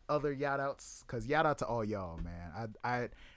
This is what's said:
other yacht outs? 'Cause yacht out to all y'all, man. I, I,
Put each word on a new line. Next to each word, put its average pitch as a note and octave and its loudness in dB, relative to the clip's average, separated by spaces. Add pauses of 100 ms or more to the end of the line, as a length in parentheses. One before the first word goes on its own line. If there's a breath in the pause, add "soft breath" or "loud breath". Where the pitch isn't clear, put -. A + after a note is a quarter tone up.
other D3 2
yacht C#3 2
outs? - -4
'Cause A2+ -4
yacht D3+ 6
out D3 4
to - 0
all A#2 0
y'all, F#2+ -2
man. E2+ -6
I, A2+ -6
I, B2 0 (280 loud breath)